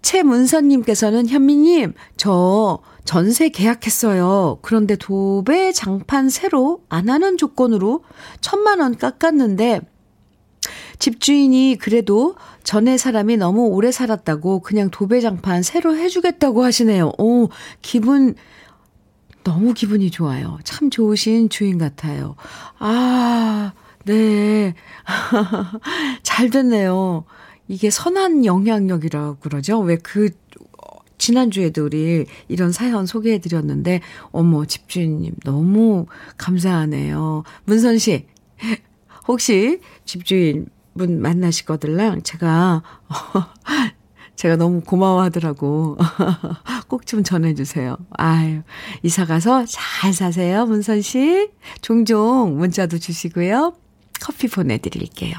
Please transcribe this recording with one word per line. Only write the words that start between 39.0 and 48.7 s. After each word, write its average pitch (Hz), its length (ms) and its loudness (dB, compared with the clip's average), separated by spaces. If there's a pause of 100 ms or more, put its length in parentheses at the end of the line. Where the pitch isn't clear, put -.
혹시 240 540 0 (240)
집주인 175 600 -2 (300)
분 175 240 -2
만나시거들랑 170 1040 -2
제가, 165 600 0 (260)
<laughs> - 1300 -6
제가 165 200 0
너무 170 260 0
고마워하더라고. 165 1120 0 (460)
<laughs> 190 460 -10
꼭 - 180 -8
좀 214 180 -2
전해주세요. 151 720 -4 (200)
아유, 160 460 0 (400)